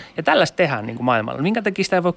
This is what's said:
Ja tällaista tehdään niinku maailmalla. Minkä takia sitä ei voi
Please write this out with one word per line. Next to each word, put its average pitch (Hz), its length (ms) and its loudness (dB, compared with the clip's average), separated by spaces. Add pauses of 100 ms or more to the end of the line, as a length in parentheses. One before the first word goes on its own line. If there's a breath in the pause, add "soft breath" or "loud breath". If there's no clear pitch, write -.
(160 loud breath)
Ja 170 60 -6
tällaista - 340 2
tehdään 135 300 0
niinku 117 160 -8
maailmalla. 123 400 0
Minkä 214 200 0
takia 196 220 -2
sitä - 120 0
ei 180 60 2
voi 175 140 0